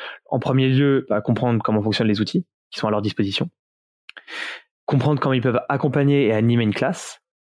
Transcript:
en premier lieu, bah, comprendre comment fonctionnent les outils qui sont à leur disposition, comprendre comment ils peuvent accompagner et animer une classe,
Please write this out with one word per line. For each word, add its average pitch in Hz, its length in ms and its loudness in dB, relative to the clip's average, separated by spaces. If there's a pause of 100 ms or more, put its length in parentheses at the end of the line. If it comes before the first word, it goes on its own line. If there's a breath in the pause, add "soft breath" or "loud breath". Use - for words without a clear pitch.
(260 loud breath)
en - 120 -4
premier 131 300 2
lieu, 135 400 2
bah, 104 140 0
comprendre 117 400 0
comment 107 200 0
fonctionnent 110 260 0
les 104 120 2
outils 170 260 -2 (240)
qui - 80 -14
sont - 80 -4
à 107 40 0
leur 104 100 0
disposition, 101 480 -2 (1400 loud breath)
comprendre 143 340 0
comment 135 140 -2
ils 127 80 2
peuvent 120 300 0
accompagner 143 560 2
et 110 80 2
animer 117 280 2
une 104 120 2
classe, - 480 -4 (260)